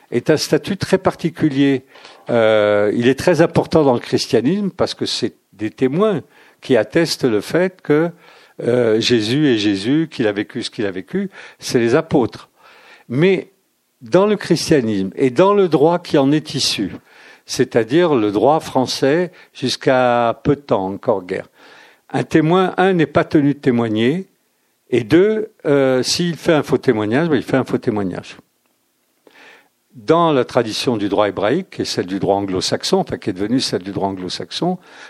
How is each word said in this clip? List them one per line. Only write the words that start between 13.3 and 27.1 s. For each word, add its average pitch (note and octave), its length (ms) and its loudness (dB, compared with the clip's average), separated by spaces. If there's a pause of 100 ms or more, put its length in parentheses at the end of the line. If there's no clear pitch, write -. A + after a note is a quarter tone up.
dans E3 260 2
le G#3+ 100 2
christianisme A2+ 800 0
et C3 140 2
dans F#3 240 4
le G3 140 4
droit D#3+ 300 2
qui E3 200 -2
en C3+ 120 4
est D3+ 240 -2
issu, A2+ 380 -4 (540)
c'est-à-dire C3+ 680 0
le G#2+ 160 2
droit B2 300 2
français C#3+ 720 -2 (200)
jusqu'à A#2+ 920 0
peu D3 100 2
de C#3+ 60 -4
temps, G2+ 260 -2
encore G2 380 -2
guère, F#2+ 240 -8 (640)
un C3+ 120 -2
témoin, E3 540 2
un, F#3 160 2
n'est D#3+ 140 2
pas E3 180 0
tenu C#3+ 300 2
de - 40 -12
témoigner, A#2+ 720 0 (600)
et A#2+ 120 0
deux, G3 480 2 (160)
euh, C3+ 380 2
s'il F3 320 -4
fait - 160 0
un D3 100 2
faux C3 160 0
témoignage, A#2 500 0